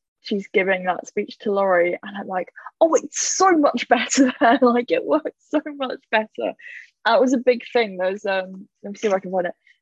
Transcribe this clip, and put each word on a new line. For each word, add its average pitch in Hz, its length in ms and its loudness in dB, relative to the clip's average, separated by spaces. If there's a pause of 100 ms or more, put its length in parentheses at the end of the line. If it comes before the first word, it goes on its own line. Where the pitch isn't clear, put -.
(220)
she's 196 260 -6
giving 185 360 0
that 180 220 -4
speech - 320 -8
to 208 140 -4
Laurie, 185 500 2
and 202 140 -14
I'm 208 100 -10
like, 185 220 -6 (320)
"Oh, 320 140 4
it's - 260 -2 (160)
so 381 220 4
much 277 300 2
better." 254 520 2
<laughs> 240 220 6
Like, 247 280 2
it - 140 0
works 302 260 -2 (200)
so 294 160 0
much 277 340 -8 (100)
better. 220 440 -2 (500)
That 220 160 4
was 262 140 4
a 262 40 0
big 240 220 2 (140)
thing. 208 240 0
There's, 190 260 -4
um, 190 420 -6 (160)
let 202 100 -12
me 202 60 -16
see 220 100 -4
if 202 40 2
I 190 60 0
can 190 140 -8
find 180 160 -2
it. - 40 -8 (300)